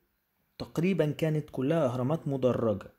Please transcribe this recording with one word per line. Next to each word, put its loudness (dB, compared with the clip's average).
تقريبا 0
كانت -2
كلها 0
أهرامات -2
مدرجة، 0